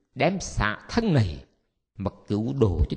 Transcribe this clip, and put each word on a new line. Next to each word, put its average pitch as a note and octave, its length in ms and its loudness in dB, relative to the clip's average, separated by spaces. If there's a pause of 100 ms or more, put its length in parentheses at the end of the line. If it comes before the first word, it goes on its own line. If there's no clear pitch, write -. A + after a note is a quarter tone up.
(140)
đem E3+ 260 0
xả G#2+ 380 -2 (100)
thân A3+ 260 0
này F2 300 0 (520)
mà F#2+ 140 -4 (160)
cứu A2 340 -2
độ F#2 300 4
cho - 60 -4